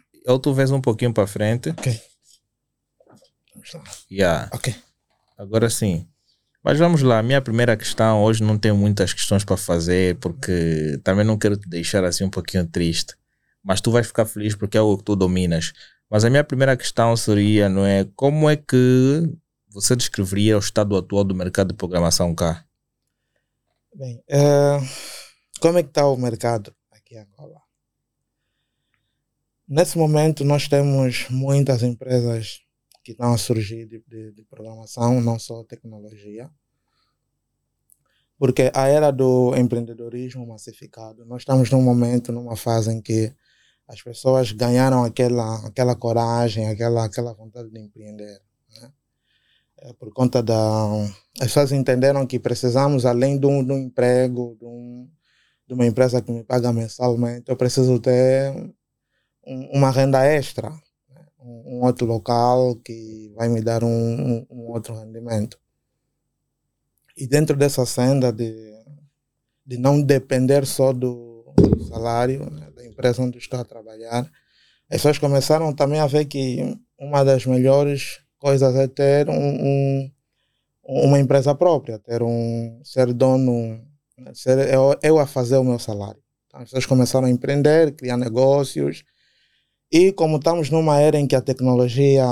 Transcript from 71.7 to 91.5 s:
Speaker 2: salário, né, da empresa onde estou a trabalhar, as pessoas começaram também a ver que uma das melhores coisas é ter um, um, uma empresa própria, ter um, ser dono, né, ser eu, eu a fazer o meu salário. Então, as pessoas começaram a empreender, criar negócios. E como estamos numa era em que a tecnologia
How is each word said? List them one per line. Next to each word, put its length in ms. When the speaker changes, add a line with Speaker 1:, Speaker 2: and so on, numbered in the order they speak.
Speaker 2:
salário, 600
né, 260
da 100
empresa 360
onde 160
estou 220
a 40
trabalhar, 600
as 80
pessoas 200
começaram 560
também 260
a 80
ver 180
que 520
uma 240
das 220
melhores 720
coisas 380
é 120
ter 420
um, 40
um, 800
uma 360
empresa 360
própria, 440
ter 220
um, 640
ser 300
dono, 680
né, 160
ser 400
eu, 280
eu 160
a 80
fazer 320
o 60
meu 160
salário. 420
Então, 120
as 60
pessoas 200
começaram 420
a 40
empreender, 640
criar 220
negócios. 840
E 220
como 260
estamos 320
numa 300
era 180
em 80
que 100
a 60
tecnologia 920